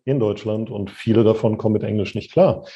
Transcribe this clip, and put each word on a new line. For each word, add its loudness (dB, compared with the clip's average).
in -2
Deutschland -2
und -8
viele 2
davon 2
kommen 0
mit 0
Englisch -4
nicht -10
klar. 2